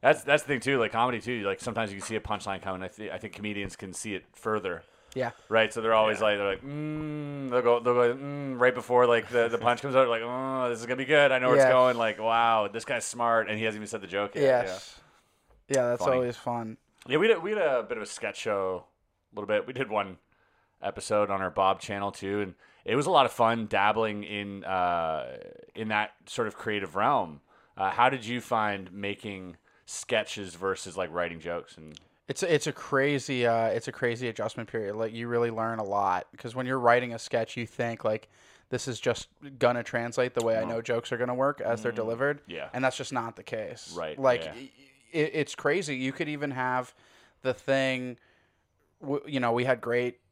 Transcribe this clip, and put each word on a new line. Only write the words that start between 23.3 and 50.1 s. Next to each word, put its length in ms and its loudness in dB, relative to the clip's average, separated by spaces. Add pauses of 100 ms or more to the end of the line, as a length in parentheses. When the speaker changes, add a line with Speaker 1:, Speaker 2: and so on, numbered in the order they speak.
Speaker 1:
fun 360 2
dabbling 560 0
in, 420 -8
uh, 720 -2 (360)
in 140 -8
that 240 0 (160)
sort 200 -2
of 80 -8
creative 400 -4
realm. 460 0 (340)
Uh, 140 -2
how 200 4
did 160 -6
you 140 -4
find 540 -2
making 640 -10 (280)
sketches 680 -4
versus, 420 -4
like, 160 -4
writing 260 -4
jokes? 380 -10
And 220 -18 (280)
Speaker 2:
It's 160 -6
a, 100 0
it's 140 2
a 60 -4
crazy, 720 0
uh, 220 4
it's 200 -2
a 40 -8
crazy 380 -2
adjustment 420 -6
period. 240 -4
Like, 180 -4
you 140 -8
really 240 2
learn 280 -2
a 40 -2
lot, 420 0 (120)
'cause 180 -12
when 100 -4
you're 140 -2
writing 340 6
a 60 -8
sketch, 360 -2
you 120 -6
think, 360 -6
like, 260 -2 (400)
"This 180 -4
is 120 -6
just 280 -2 (320)
gonna 240 4
translate 500 -2
the 100 0
way 120 4
I 80 0
Speaker 1:
Uh-huh. 100 -6
Speaker 2:
know 80 -2
jokes 300 -2
are 60 -2
gonna 180 -2
work 260 0
as 220 -2
they're 80 0
Speaker 3:
Mm. 40 -6
Speaker 2:
delivered." 520 -2
Speaker 1:
Yeah. 260 -10
Speaker 2:
And 100 -4
that's 140 0
just 160 -8
not 220 -6
the 80 -18
case. 520 -10
Speaker 1:
Right, 220 -6
Speaker 2:
Like, 280 2
Speaker 1:
yeah. 80 -8
Speaker 2:
i-, 180 -16 (420)
i-, 40 -2 (160)
it's 200 -2
crazy. 420 0
You 180 -2
could 160 -4
even 220 -6
have 440 -2 (480)
the 100 0
thing, 640 -2 (840)
w-, 260 -2
you 120 -2
know, 120 2
we 140 2
had 160 2
great 380 -2 (120)